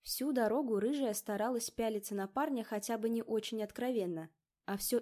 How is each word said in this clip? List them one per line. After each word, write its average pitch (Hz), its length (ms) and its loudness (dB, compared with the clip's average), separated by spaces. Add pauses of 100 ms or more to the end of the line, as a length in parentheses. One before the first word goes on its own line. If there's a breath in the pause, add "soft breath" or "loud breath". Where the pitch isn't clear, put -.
Всю 285 300 -2
дорогу 226 480 4
рыжая 247 340 2
старалась 226 560 -2
пялиться 214 440 -2
на 196 120 0
парня 269 380 0
хотя 220 340 -2
бы 226 100 0
не 226 140 2
очень 220 400 -2
откровенно. 196 680 -2 (360)
А 202 100 -2
все 233 260 0